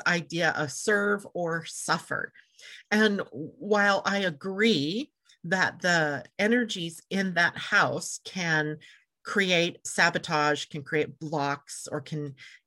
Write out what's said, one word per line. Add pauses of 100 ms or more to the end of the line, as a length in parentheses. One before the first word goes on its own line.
idea
of
serve
or
suffer. (600)
And (100)
while
I
agree (320)
that
the (140)
energies
in
that
house
can (480)
create
sabotage,
can
create
blocks,
or
can (320)